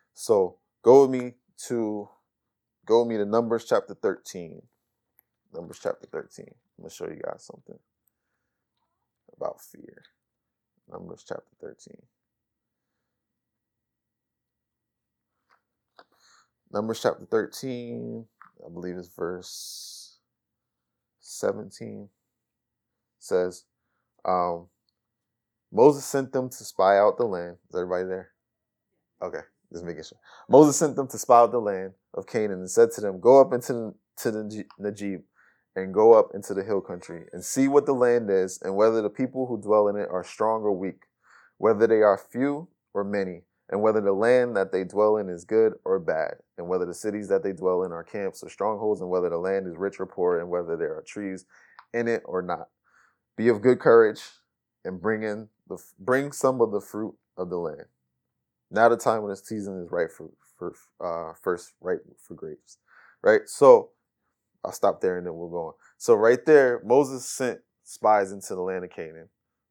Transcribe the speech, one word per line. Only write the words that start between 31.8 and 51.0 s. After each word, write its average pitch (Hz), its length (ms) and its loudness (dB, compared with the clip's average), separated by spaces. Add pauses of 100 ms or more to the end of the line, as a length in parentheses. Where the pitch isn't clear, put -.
of 98 140 -10
Canaan 104 320 -4
and 92 100 -12
said 113 220 4
to 104 100 -10
them, 95 200 -6
'Go 131 180 8
up 131 140 4
into 123 180 -6
the, 113 240 -8 (220)
to 117 140 -4
the 107 120 -6
Naj-, 107 240 -12 (100)
Najib 98 460 -8 (500)
and 95 200 -8
go 113 180 8
up 110 240 6
into 101 180 -10
the 95 100 -4
hill 101 180 -4
country 87 500 -14
and 87 140 -12
see 135 240 0
what 143 160 4
the 139 80 0
land 120 360 2
is 95 320 0
and 95 140 -6
whether 110 260 4
the 104 80 -2
people 131 360 -6
who 117 160 -8
dwell 104 260 2
in 101 80 -2
it 104 140 -6
are 90 140 -6
strong 110 400 -4
or 104 100 0
weak, 92 320 -8 (540)
whether 107 280 4
they 107 140 4
are 101 160 6
few 143 500 -6 (260)
or 101 120 -4
many, 95 380 -6 (260)
and 101 120 -2
whether 110 200 2
the 98 120 2
land 120 440 2
that 95 140 -2
they 92 120 -2
dwell 107 340 2
in 98 120 -6
is 85 140 -10
good 110 300 2 (100)
or 95 160 0
bad, 80 380 -4 (200)
and 87 100 -12
whether 90 180 -2
the 87 80 -10
cities 104 340 -8
that 95 160 0
they 98 80 -2
dwell 92 320 -2
in 90 80 -6
are 85 120 -12
camps 101 380 -10
or - 80 -16
strongholds, 104 520 -4
and 90 80 -8
whether 90 200 0
the 85 80 -4
land 95 300 -4
is 85 80 -12
rich 98 240 -6
or 92 80 -6
poor, 90 320 -2
and 87 100 -8
whether 85 280 -4
there 78 180 -6
are 80 80 -14